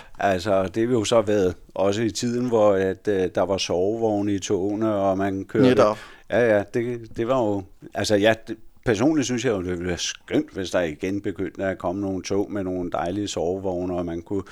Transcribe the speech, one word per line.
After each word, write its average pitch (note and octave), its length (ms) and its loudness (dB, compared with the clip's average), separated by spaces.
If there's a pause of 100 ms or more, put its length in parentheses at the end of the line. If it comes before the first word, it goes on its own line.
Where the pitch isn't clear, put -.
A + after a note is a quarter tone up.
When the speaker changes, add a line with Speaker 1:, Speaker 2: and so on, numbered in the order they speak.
(200)
Speaker 1:
Altså, F#2+ 480 2
det A2 200 -2
vil B2+ 60 0
jo A2+ 100 2
så A2+ 180 4
været G2+ 340 2 (200)
også G2+ 260 2
i A2+ 100 0
tiden, A#2+ 360 -2
hvor G#2+ 260 6
at, F#2+ 340 0
øh, F#2 280 2
der G#2 60 2
var F#2 160 0
sovevogne G#2 760 0
i F#2+ 60 -2
togene, G#2 540 0
og G2 240 2
man G2 280 -2
kørte. - 240 2
Speaker 2:
Netop. A2 280 4 (320)
Speaker 1:
Ja, A2 280 4
ja, G2+ 60 2 (100)
det, A#2 440 -6
det A2+ 100 -2
var C3 120 2
jo... G2+ 240 0 (300)
Altså, G2+ 220 2
ja, G#2 180 6 (140)
det, A2 100 -8 (280)
personligt C3 400 2
synes B2 200 -4
jeg B2+ 60 2
jo, G2 100 -2
det F2+ 100 -4
ville F2+ 160 -4
være F2 100 -2
skønt, - 560 -4
hvis F2+ 180 -6
der F#2+ 100 2
igen F2+ 400 -4
begyndte G2 440 -6
at F#2+ 120 -2
komme F#2+ 240 -4
nogle F#2+ 220 -4
tog G2+ 280 -2
med G2 120 -4
nogle F2+ 280 -4
dejlige F#2+ 360 -4
sovevogne, F#2 680 -4
og F2 100 -4
man E2+ 160 -6
kunne G2 300 -6